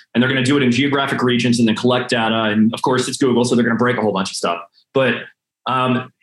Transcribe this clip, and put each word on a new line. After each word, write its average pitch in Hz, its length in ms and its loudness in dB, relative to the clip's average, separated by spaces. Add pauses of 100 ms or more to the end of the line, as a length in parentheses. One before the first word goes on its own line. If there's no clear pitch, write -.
(160)
and 120 80 2
they're 127 60 0
gonna 131 140 0
do 143 140 2
it 139 60 2
in 120 80 2
geographic 135 500 0
regions 120 380 0
and 113 80 4
then 110 80 2
collect 123 340 0
data. 113 360 0
And 110 280 2
of - 80 -10
course, 127 260 0
it's - 100 -8
Google, 120 280 2
so 120 80 0
they're 117 120 2
gonna 117 120 0
break 120 200 0
a 107 40 -4
whole 104 120 0
bunch 95 180 -4
of - 40 -10
stuff. 85 240 -4 (340)
But, 123 300 0 (440)
um, 127 440 -2 (120)